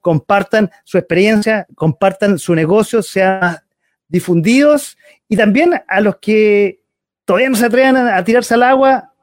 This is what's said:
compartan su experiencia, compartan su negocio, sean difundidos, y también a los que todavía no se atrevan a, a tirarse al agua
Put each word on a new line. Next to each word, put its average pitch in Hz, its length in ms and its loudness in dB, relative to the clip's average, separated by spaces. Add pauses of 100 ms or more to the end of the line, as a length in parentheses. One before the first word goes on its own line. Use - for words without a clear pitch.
compartan 196 680 -2 (140)
su - 120 -6
experiencia, 208 760 0
compartan 190 640 -2
su 175 160 -2
negocio, 196 480 0
sean 185 560 -2 (480)
difundidos, 196 920 0 (320)
y 214 80 -2
también 233 520 0
a 190 120 -2
los 208 180 -2
que 208 680 0 (400)
todavía 233 260 0
no 247 60 -2
se 233 100 0
atrevan 262 300 2
a, 240 200 -2
a 180 80 -2
tirarse 233 300 0
al 233 80 2
agua 262 500 0 (100)